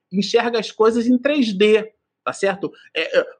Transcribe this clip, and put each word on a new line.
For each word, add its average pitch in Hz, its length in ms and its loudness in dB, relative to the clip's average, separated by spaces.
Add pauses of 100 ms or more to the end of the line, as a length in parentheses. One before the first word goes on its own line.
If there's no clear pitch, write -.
(120)
Enxerga 220 480 0
as - 120 -8
coisas 226 340 0
em 247 140 2
três 269 340 0
D, 214 400 2 (320)
tá 127 80 -6
certo? 190 380 -4 (240)
É, - 240 0
é, - 60 -2 (140)